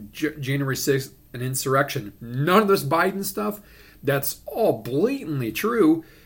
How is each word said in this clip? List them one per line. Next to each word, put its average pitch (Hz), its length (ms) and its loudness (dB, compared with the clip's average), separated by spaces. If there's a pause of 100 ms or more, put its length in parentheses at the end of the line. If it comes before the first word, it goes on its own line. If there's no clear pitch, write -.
(100)
J-, 151 300 -4
January 135 360 -2
sixth 135 360 0 (220)
an 123 80 -8
insurrection. 131 800 -2
None 143 420 4
of 202 60 2
this 196 140 4
Biden 180 420 0
stuff, 208 360 -6 (420)
that's 139 440 -2
all 156 340 0
blatantly 139 720 -2
true, 170 500 4 (240)